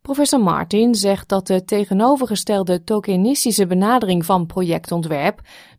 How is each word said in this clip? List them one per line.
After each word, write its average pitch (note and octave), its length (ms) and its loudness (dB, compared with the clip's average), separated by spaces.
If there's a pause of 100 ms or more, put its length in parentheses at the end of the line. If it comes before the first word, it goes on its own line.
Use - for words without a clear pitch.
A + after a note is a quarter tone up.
Professor C#4 380 0
Martin G3 560 2
zegt G3 340 -2
dat F#3+ 180 -2
de F#3 160 0
tegenovergestelde G3+ 1200 0
tokenistische G#3 840 0
benadering F#3 580 0
van F3+ 200 2
projectontwerp, E3 960 -4 (380)